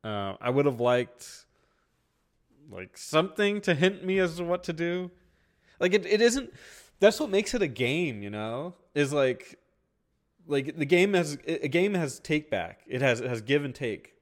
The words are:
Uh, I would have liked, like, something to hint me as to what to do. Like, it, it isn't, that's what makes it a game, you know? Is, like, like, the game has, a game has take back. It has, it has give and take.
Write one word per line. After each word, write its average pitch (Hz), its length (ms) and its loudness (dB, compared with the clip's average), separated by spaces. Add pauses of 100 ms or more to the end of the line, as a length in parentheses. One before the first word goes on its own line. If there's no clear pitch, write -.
Uh, 101 380 -6
I 123 100 -2
would 143 160 2
have 123 140 0
liked, 123 640 -2 (1300)
like, 92 260 -16
something 202 680 -2
to 180 120 2
hint 180 300 0
me 190 140 0
as 175 180 0
to 175 80 -6
what 175 200 -2
to 170 80 -6
do. 175 380 -4 (680)
Like, 185 160 2
it, 185 120 2
it 208 140 2
isn't, 233 320 2 (480)
that's 220 200 6
what 277 100 -2
makes 202 240 0
it 240 80 0
a 165 60 0
game, 127 540 -2
you 101 80 -8
know? 117 440 -8 (200)
Is, 143 180 0
like, 131 460 0 (880)
like, 143 320 -4
the 147 80 -2
game 180 280 4
has, 151 320 0
a 156 220 -2
game 185 260 2
has 156 260 -2
take 151 300 -2
back. 90 360 -4
It 127 160 -4
has, 123 180 2
it 123 80 -4
has 113 140 -4
give 143 220 2
and 127 100 -8
take. 110 480 -8